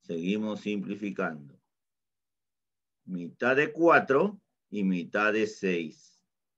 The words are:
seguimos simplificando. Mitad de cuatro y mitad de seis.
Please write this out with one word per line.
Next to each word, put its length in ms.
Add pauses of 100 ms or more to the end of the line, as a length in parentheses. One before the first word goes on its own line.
seguimos 600
simplificando. 1000 (1500)
Mitad 500
de 160
cuatro 680 (300)
y 140
mitad 500
de 140
seis. 760 (340)